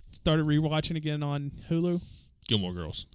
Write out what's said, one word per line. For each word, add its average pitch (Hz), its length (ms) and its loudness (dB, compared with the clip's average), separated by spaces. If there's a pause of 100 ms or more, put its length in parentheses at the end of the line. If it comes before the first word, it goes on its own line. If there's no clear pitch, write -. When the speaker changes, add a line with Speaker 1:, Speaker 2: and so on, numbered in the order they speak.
(120)
Speaker 1:
started 156 340 2
rewatching 156 500 2
again 151 260 -2
on 143 300 -2 (180)
Hulu? 175 320 2 (460)
Speaker 2:
Gilmore 95 260 2
Girls. 80 420 -6